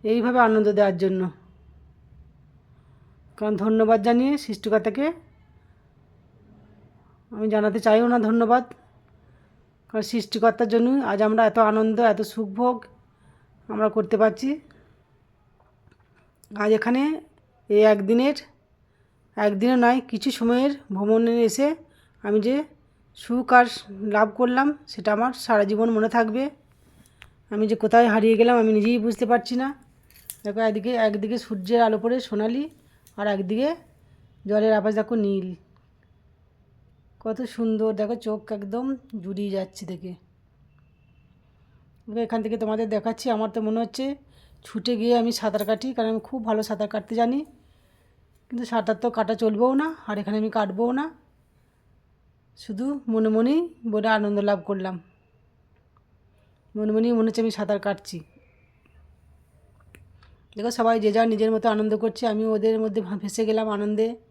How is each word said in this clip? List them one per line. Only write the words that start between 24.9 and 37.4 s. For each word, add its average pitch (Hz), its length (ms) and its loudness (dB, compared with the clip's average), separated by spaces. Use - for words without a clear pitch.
সেটা 208 240 -4
আমার 240 160 -2
সারা 208 260 4
জীবন 220 260 0
মনে 214 200 0
থাকবে। 233 260 0
আমি 214 160 0
যে 220 120 0
কোথায় 233 260 6
হারিয়ে 220 320 4
গেলাম, 240 220 6
আমি 220 160 2
নিজেই 233 260 2
বুঝতে 233 220 -2
পারছি 240 340 0
না। 262 60 -4
দেখো, 208 260 -6
একদিকে, 214 240 -4
একদিকে 208 380 -2
সূর্যের 214 420 0
আলো 220 160 2
পড়ে 240 140 0
সোনালি, 226 360 -4
আর 208 180 -4
একদিকে 214 340 -2
জলের 214 340 2
আকাশ 208 160 0
দেখো 214 200 -2
নীল, 196 240 -2
কত 220 180 -6